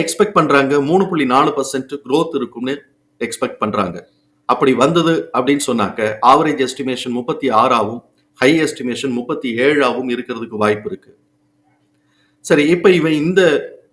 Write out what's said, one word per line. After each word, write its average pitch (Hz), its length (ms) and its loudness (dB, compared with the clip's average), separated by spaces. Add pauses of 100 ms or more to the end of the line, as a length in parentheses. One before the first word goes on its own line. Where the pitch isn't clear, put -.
எக்ஸ்பெக்ட் 165 320 0
பண்றாங்க? 143 480 2
மூணு 170 280 2
புள்ளி 156 180 -2
நாலு 139 300 2
பர்சன்ட் 135 480 -6
growth 156 280 0
இருக்கும்னு 127 500 -6 (360)
எக்ஸ்பெக்ட் 120 400 -6
பண்றாங்க. 98 500 -4 (360)
அப்படி 131 300 2
வந்தது 160 580 2
அப்படின்னு 131 340 0
சொன்னாக்க, 110 560 -2
ஆவரேஜ் 139 440 2
எஸ்டிமேஷன் 127 420 -6
முப்பத்தி 123 400 -4
ஆறாவும், 117 540 0 (320)
ஹை 151 260 2
எஸ்டிமேஷன் 131 500 -4
முப்பத்தி 123 460 -6
ஏழாவும் 131 520 0
இருக்கிறதுக்கு 117 480 -6
வாய்ப்பு 104 340 0
இருக்கு. - 260 -14 (1200)
சரி, 147 260 2
இப்ப 175 240 4
இவன் 160 220 2
இந்த 156 580 2 (220)